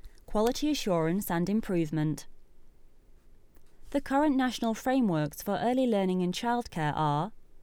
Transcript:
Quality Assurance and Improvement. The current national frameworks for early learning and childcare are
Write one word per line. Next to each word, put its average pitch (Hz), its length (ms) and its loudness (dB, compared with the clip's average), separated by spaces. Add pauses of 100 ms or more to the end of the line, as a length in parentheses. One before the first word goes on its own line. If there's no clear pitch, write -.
(280)
Quality 240 420 2
Assurance 190 600 0
and 175 180 0
Improvement. 160 800 0 (1600)
The 285 120 0
current 277 360 2
national 233 380 0
frameworks 202 680 2
for 202 160 -2
early 254 300 2
learning 190 340 2
and 180 100 0
childcare 233 640 -2
are 151 360 0 (320)